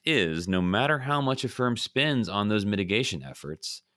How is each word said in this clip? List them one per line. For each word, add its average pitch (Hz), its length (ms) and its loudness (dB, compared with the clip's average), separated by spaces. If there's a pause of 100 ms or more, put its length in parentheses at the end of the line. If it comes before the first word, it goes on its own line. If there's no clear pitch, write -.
is, 87 420 2
no 95 140 2
matter 120 380 2
how 143 200 -2
much 131 240 0
a 127 60 -4
firm 123 260 0
spends 135 540 0
on 101 180 0
those 104 180 2
mitigation 101 560 0
efforts, - 600 -10 (160)